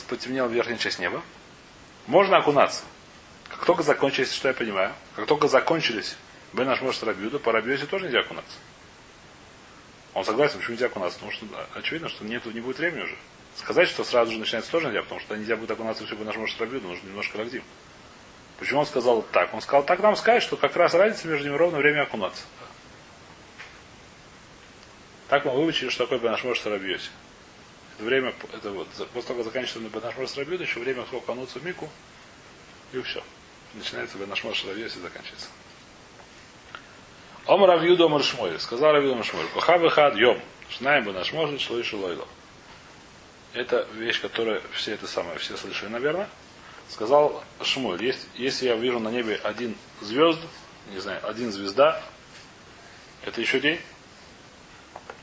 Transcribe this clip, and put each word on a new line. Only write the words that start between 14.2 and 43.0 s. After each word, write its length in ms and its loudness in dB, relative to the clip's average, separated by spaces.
же 80 -6
начинается, 320 -4
тоже 160 0
нельзя, 160 -2
потому 180 -10
что 140 -8
нельзя 200 -2
будет 160 -4
окунаться 340 -6
все 100 -8
Бен 140 -8
Ашмош 240 -4
с 60 -8
Раби 160 -4
Юда, 120 -8
нужно 200 -10
немножко 300 -8
лагдим. 260 -8
Почему 240 0
он 40 2
сказал 360 4
так? 320 2
Он 80 -6
сказал 220 4
так, 160 2
нам 160 6
сказать, 280 4
что 140 -4
как 180 2
раз 180 6
разница 340 4
между 180 0
ними 100 -2
ровно 220 4
время 240 4
окунаться. 420 -4
Так 160 4
мы 60 0
выучили, 380 0
что 160 -2
такое 140 0
Бен 140 0
Ашмош 260 -2
с 60 -6
Раби 260 -2
Йоси. 180 -6
Это 80 -12
время, 300 0
это 200 -10
вот, 240 -8
за-, 100 -8
после 220 -8
того, 160 -4
как 100 -8
заканчивается 260 -6
Бен 100 -8
Ашмош 200 -8
с 80 -12
Раби 160 -6
Юда, 100 -6
еще 160 -6
время 320 -4
окунуться 480 -8
в 60 -12
Мику, 240 -10
и 100 -6
все. 220 -8
Начинается 460 -10
Бен 120 -8
Ашмош 300 -4
с 40 -8
Раби 160 -8
Йоси, 180 -10
заканчивается. 480 -14
Ом 180 8
Рав 180 8
Юда 220 8
Омар 180 4
Шмуэль. 360 -2
Сказал 320 2
Рав 100 6
Юда 140 2
Омар 100 -2
Шмуэль. 240 -4
Коха 280 6
вехад 380 6
йом. 240 6
Шнаем 360 2
Бен 120 -4
Ашмош, 420 -2
шло 200 -4
и 40 -2
шелойло. 440 -6